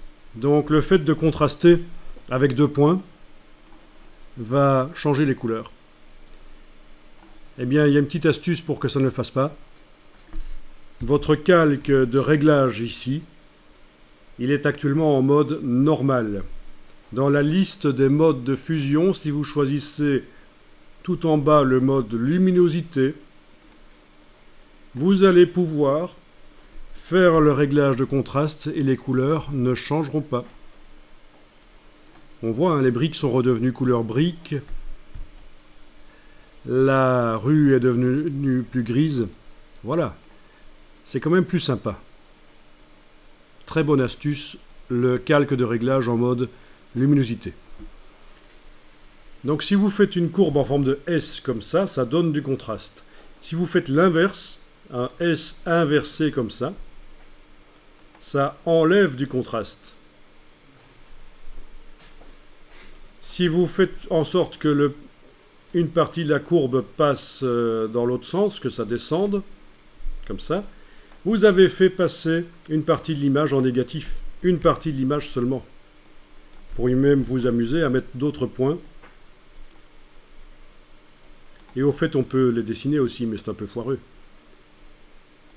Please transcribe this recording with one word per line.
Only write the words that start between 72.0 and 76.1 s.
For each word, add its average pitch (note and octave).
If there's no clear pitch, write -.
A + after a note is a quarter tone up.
une D#3
partie D#3+
de C#3+
l'image C#3+
en C3+
négatif, B2+
une F3
partie D#3
de C3
l'image C#3+
seulement. B2+